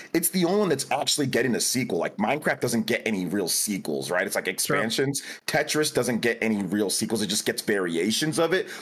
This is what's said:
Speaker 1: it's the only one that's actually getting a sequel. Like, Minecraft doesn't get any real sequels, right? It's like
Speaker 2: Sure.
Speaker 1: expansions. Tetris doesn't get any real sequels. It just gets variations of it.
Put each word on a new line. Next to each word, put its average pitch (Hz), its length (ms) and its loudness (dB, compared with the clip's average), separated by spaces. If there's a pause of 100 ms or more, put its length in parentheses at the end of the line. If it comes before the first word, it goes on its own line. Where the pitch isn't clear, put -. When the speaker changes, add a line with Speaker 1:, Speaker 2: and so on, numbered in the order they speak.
(140)
Speaker 1:
it's 170 160 2
the 185 140 0
only 185 160 4
one 202 100 4
that's 135 220 0
actually 139 360 2
getting 117 280 2
a 87 60 0
sequel. 123 360 0
Like, 78 200 -2
Minecraft 135 420 0
doesn't 117 280 0
get 120 200 0
any 98 180 0
real 90 220 0
sequels, 78 640 -2
right? 92 160 2
It's 95 80 -4
like 98 100 -2
Speaker 2:
Sure. 92 60 0
Speaker 1:
expansions. 135 720 0 (240)
Tetris 151 460 0
doesn't 120 260 0
get 113 220 2
any 107 220 2
real 95 260 0
sequels. 107 320 -2
It 104 60 -2
just 101 180 -2
gets 117 160 -2
variations 101 760 0
of 165 140 2
it. 185 160 0 (140)